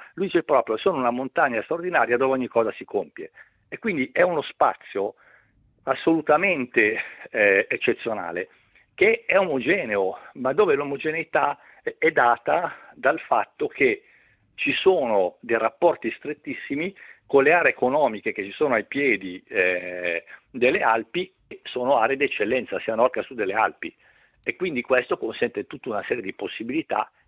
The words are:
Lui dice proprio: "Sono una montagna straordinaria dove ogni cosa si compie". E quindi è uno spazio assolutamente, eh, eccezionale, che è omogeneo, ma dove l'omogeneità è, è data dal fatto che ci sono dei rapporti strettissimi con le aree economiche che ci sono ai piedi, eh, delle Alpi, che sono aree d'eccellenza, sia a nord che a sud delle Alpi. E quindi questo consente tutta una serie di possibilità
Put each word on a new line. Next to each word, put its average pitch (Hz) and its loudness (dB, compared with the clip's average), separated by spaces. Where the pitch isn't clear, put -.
Lui 190 -4
dice 175 0
proprio: 117 2
"Sono 170 0
una 123 0
montagna 131 -2
straordinaria 160 -2
dove 135 2
ogni 127 -2
cosa 113 0
si - -12
compie". - -6
E - -12
quindi 160 -4
è - 2
uno 175 0
spazio - -2
assolutamente, 151 2
eh, 104 4
eccezionale, 98 -4
che 220 2
è 185 4
omogeneo, 131 0
ma 127 -2
dove 165 4
l'omogeneità 143 -2
è, 117 -8
è 160 2
data 151 2
dal 151 0
fatto - -2
che 127 0
ci - -2
sono 117 2
dei 117 -2
rapporti 117 0
strettissimi 147 -8
con 139 6
le 147 6
aree 160 4
economiche 127 0
che 101 -6
ci 101 -12
sono 143 0
ai 104 0
piedi, 98 -2
eh, 90 -2
delle 131 2
Alpi, 117 0
che - -18
sono 127 0
aree 120 2
d'eccellenza, 120 -2
sia - -6
a 110 -4
nord 123 4
che 113 -4
a - -2
sud 127 -10
delle 98 -2
Alpi. 90 -2
E - -8
quindi 156 -4
questo - 0
consente 113 -6
tutta - -12
una 104 -6
serie - -4
di 95 -10
possibilità 110 -6